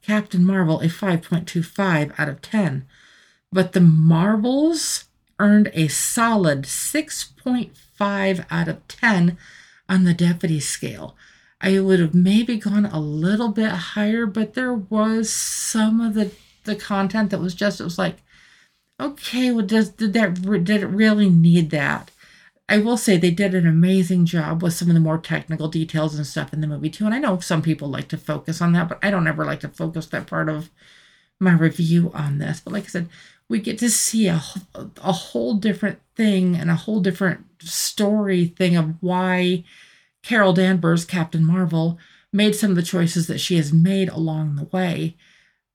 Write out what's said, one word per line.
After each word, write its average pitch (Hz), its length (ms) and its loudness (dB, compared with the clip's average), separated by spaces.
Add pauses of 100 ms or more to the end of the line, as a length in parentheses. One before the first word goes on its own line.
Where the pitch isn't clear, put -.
Captain 208 440 0
Marvel 180 360 2
a 165 80 0
five 170 340 -2
point 165 240 -4
two 165 160 -4
five 165 540 -2
out 147 120 -4
of 139 120 -12
ten, 147 440 -2 (680)
but 180 220 0
the 185 80 4
Marvels 208 1200 4 (340)
earned 208 340 6
a 160 140 2
solid 185 760 0
six - 580 -6
point - 520 -6
five 196 760 -4
out 165 160 -2
of 156 200 -8
ten 175 500 0 (500)
on 185 160 2
the 175 100 4
deputy 170 460 0
scale. 107 560 -10 (460)
I 190 180 2
would 190 200 4
have 165 140 0
maybe 208 440 2
gone 208 280 0
a 160 140 -4
little 170 500 -2
bit 214 220 -2
higher, 208 540 -2
but 214 280 -4
there 254 200 -4
was 220 560 -2
some - 680 -2
of 226 140 -2
the, 208 180 -2 (320)
the 214 120 -6
content 202 560 -2
that 185 100 -2
was 180 120 -4
just, 202 280 -2
it - 20 -10
was 170 140 -8
like, 175 200 -4 (840)
"Okay, 254 520 -4
well, 226 140 0
does, 220 240 2
did 214 240 -4
that 190 320 0
re-, 196 140 0
did 202 240 2
it - 40 -6
really 208 420 4
need 170 420 6
that?" 147 400 -4 (580)
I 208 80 4
will 226 200 2
say 214 200 2
they 175 140 2
did 185 240 0
an 175 120 2
amazing 175 580 4
job 165 360 -2
with 170 120 0
some 170 160 -2
of 170 40 6
the 165 60 6
more 160 180 2
technical 156 500 -6
details 156 480 -4
and 147 100 -6
stuff 143 280 -8
in 151 80 -4
the 156 60 -4
movie 151 240 -6
too. 214 140 -4
And 214 100 0
I 262 40 -2
know 214 200 0
some 160 240 -2
people 156 260 -2
like 139 200 -8
to 165 80 -8
focus 160 440 -6
on 170 120 4
that, 170 140 2
but - 140 -10
I 196 80 -2
don't 180 180 0
ever 156 160 -2
like 147 180 -6
to 147 80 -10
focus 160 380 -8
that - 200 -8
part 160 220 -4
of 156 200 -6 (680)
my 185 140 4
review 165 600 2
on 147 240 -4
this. 151 220 -6
But - 140 -12
like 156 100 -6
I - 40 -20
said, 170 220 -8 (400)
we 233 100 -2
get 214 200 -6
to 240 100 0
see 220 380 0
a, 165 160 0 (320)
a - 360 -8
whole 233 440 -4
different 202 440 -2 (160)
thing 190 400 2
and 165 140 -2
a 165 60 2
whole 214 240 -2
different 185 460 -2 (180)
story 202 840 0
thing 175 300 0
of 160 260 0
why 185 600 0 (580)
Carol 208 320 2
Danvers, 170 520 2
Captain 165 380 -2
Marvel, 165 540 0 (340)
made 208 240 2
some 208 140 0
of 185 60 2
the 175 80 2
choices 170 420 0
that 165 140 -6
she - 180 -2
has 147 160 0
made 185 360 2
along 156 460 -4
the 147 100 -8
way. 165 500 -4 (600)